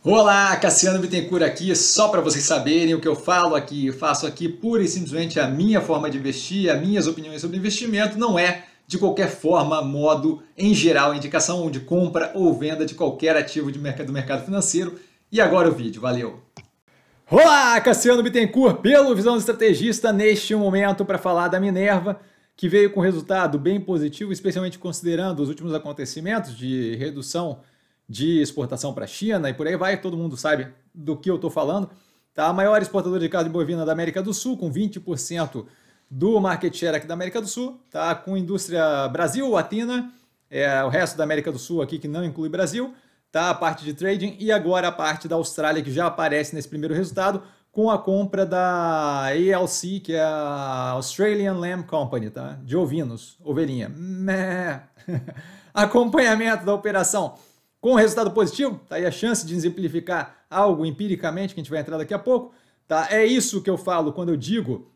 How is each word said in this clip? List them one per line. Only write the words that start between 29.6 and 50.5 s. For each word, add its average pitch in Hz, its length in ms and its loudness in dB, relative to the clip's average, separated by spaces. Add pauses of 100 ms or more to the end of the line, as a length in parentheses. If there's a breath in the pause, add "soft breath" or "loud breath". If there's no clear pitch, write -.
aí 175 100 -2
vai, 190 240 -2
todo 180 160 -6
mundo 165 220 -6
sabe 151 300 0 (260)
do 156 240 -6
que - 100 -6
eu 180 120 0
tô 165 100 -4
falando, 165 400 -2 (460 soft breath)
tá? 151 100 0
A 175 80 2
maior 202 260 4
exportadora 185 400 -2
de 165 80 -2
carne 165 220 0
bovina 165 340 -2
da 156 80 0
América 165 300 -2
do 202 100 -4
Sul, 247 240 -4
com 175 160 -6
vinte 196 280 -4
por 165 180 -6
cento 160 480 -6 (420 soft breath)
do 190 320 2
market 180 320 0
share 165 240 -2
aqui 151 120 -6
da 165 80 -6
América 185 260 -6
do 202 60 -10
Sul, 247 420 -10
tá? 160 240 -2
Com 190 240 -6
indústria 165 680 0
Brasil, 175 420 -2
Latina, 233 640 -2 (380 loud breath)
é, 135 320 0
o 135 40 0
resto 156 300 -2
da 156 60 0
América 151 280 -2
do 131 60 -8
Sul 165 240 -4
aqui 151 160 -6
que 147 100 -10
não 160 160 -6
inclui 160 240 -6
Brasil, 190 460 -4 (380 loud breath)
tá? 170 180 0
A 175 60 0
parte 170 280 -2
de 147 120 -8
trading 190 440 -4
e 214 120 0
agora 180 380 2
a - 20 -2
parte 156 360 -4
da 160 80 -4
Austrália 160 460 -2
que 135 100 -8
já 160 140 0
aparece 151 480 -2
nesse 147 140 -10
primeiro 151 260 -6
resultado 190 480 -2 (300 loud breath)
com 214 180 2
a 208 80 2
compra 196 480 0
da 165 800 0
A 135 120 0
L 180 320 2
C, 185 320 -6
que 160 140 -8
é 160 80 0
a 143 720 -2